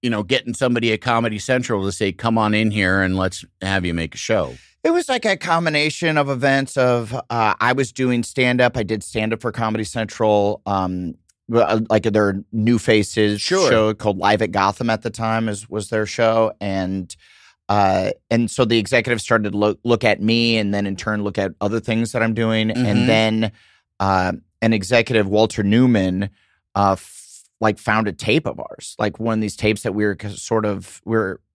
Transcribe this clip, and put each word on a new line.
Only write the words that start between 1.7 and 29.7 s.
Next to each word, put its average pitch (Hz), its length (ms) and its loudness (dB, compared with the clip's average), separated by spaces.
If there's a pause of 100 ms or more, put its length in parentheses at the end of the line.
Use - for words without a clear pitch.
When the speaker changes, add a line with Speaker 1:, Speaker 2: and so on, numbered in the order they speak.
Speaker 1:
to 98 60 -2
say, 98 220 -2
"Come 113 240 -2
on 107 160 2
in 107 180 2
here 98 300 2
and 95 160 0
let's 95 260 -4 (180)
have 95 240 -2
you 85 80 -2
make 82 220 -4
a - 20 -12
show"? 80 380 -2 (280)
Speaker 2:
It 320 80 2
was, 339 180 0
like, 254 160 -2
a 196 120 0
combination 160 800 0
of 143 100 0
events 135 480 0
of, 120 380 0 (160)
uh, 113 300 2
I 123 140 2
was 131 180 -2
doing 123 320 -2
stand-up. 123 520 2
I 120 60 -4
did 107 220 -4
stand-up 110 360 -4
for 113 120 -6
Comedy 110 320 -4
Central, 104 840 0
um, 92 480 -2 (340)
well, 113 220 4
uh, 110 120 2 (100)
like, 110 100 4
their 101 400 2 (100)
New 113 280 2
Faces 104 640 2
Speaker 1:
Sure. 185 280 2
Speaker 2:
show 110 240 2
called 104 240 -2
Live 101 240 2
at 101 100 -2
Gotham 101 380 0
at 110 140 -2
the 113 80 -4
time 113 380 -2
is, 104 200 -10
was 104 200 -6
their 107 180 -2
show. 113 520 2
And, 95 560 -4 (540)
uh, 98 400 2 (220)
and 117 180 2
so 127 160 0
the 113 140 2
executives 117 420 0
started 107 300 0
to 101 80 -4
look, 104 240 2
look 120 200 2
at 107 160 2
me 117 380 2
and 101 160 0
then 101 140 -2
in 98 80 -4
turn 107 280 -4
look 101 140 -4
at 98 140 -2 (100)
other 104 180 -2
things 113 340 -2
that 113 100 0
I'm 113 100 0
doing. 110 360 0
Speaker 1:
Mm-hmm. 120 140 -2
Speaker 2:
And 117 240 2
then, 110 440 2 (480)
uh, 95 320 2 (320)
an 113 100 4
executive, 110 540 2
Walter 107 340 2
Newman, 101 680 2 (420)
uh, 98 200 2
f-, - 500 -12 (160)
like, 107 180 0
found 110 300 0
a 95 60 -4
tape 123 340 -2
of - 120 -8
ours, - 380 -14
like, - 220 -2
one 113 180 0
of 110 40 -2
these 104 140 -4
tapes 107 280 0